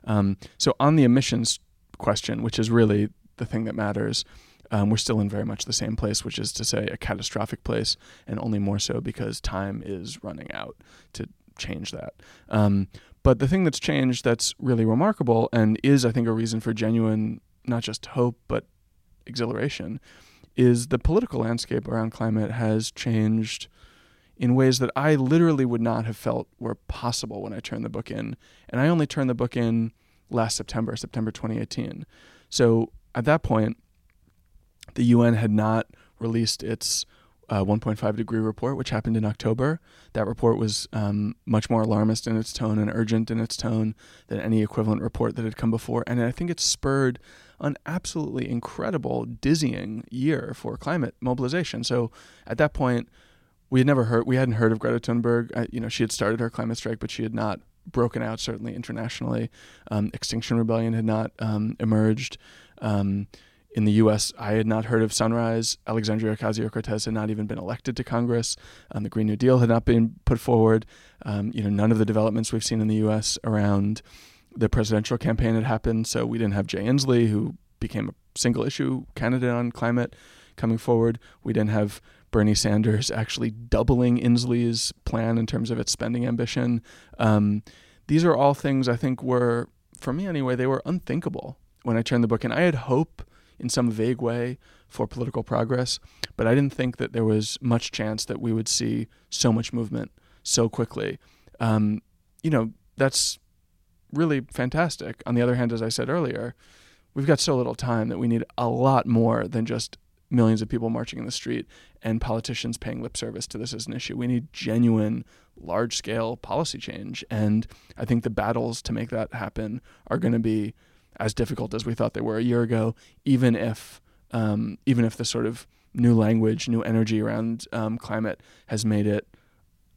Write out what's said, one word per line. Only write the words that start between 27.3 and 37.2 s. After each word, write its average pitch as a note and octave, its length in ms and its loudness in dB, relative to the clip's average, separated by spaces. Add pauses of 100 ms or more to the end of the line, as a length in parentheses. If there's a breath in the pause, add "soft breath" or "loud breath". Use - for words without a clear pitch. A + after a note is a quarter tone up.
when G#2 100 -10
I G2+ 80 -8
turned A2+ 240 -8
the A2+ 60 -6
book A2+ 200 -8
in. A2 260 -6 (340 soft breath)
And B2 100 -2
I D3 80 4
only E3 180 4
turned C3+ 220 -2
the B2 60 0
book A#2+ 200 -2
in A2+ 380 0 (380)
last A2+ 260 0
September, A2+ 400 -4
September A2 340 -6
twenty A2+ 280 -6
eighteen. - 480 -8 (420 soft breath)
So A2+ 420 4 (240)
at A#2+ 120 -2
that D#3 160 4
point, A2 340 0 (1200)
the A#2+ 100 0
U A#2+ 180 8
N A#2 120 6
had A2 160 2
not A2 360 2 (320 soft breath)
released A2+ 440 -2
its, - 440 -4 (420 soft breath)